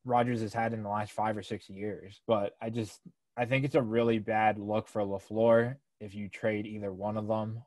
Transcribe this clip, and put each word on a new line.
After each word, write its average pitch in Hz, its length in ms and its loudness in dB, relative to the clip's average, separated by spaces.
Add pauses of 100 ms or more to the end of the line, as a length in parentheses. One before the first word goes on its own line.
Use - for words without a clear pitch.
Rodgers 120 360 2
has 107 120 -4
had 113 200 0
in 110 80 -6
the 104 80 -6
last 104 220 -2
five 107 260 0
or 98 60 -8
six - 260 -8
years. 101 560 -10
But 101 340 0
I 113 120 -6
just, 113 280 -6 (380)
I 123 80 0
think 135 180 2
it's 143 120 -2
a 147 60 6
really 113 360 4
bad 107 400 2
look 104 300 -2
for 110 160 -2
LaFleur 117 720 4 (240)
if 101 160 -12
you 104 140 -8
trade 107 360 -2
either 104 280 -6
one 104 240 -4
of 104 100 -4
them, 110 400 -2